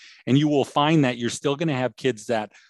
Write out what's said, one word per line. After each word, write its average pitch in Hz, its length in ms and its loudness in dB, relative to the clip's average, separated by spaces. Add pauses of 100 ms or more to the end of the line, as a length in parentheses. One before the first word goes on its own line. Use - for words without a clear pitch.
(260)
And 120 100 4
you 147 120 2
will 143 160 2
find 151 400 2
that 123 140 -2
you're 120 120 -4
still 143 240 -4
gonna 147 220 -4
have 127 180 -4
kids 120 320 -4
that 110 240 -4 (200)